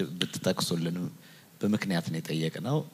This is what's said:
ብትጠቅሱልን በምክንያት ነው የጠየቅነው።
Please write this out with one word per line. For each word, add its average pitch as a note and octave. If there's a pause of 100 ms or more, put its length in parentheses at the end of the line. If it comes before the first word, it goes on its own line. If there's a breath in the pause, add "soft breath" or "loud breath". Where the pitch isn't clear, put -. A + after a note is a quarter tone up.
(140)
ብትጠቅሱልን F2 (580 soft breath)
በምክንያት G2
ነው E2
የጠየቅነው። D#2+ (160)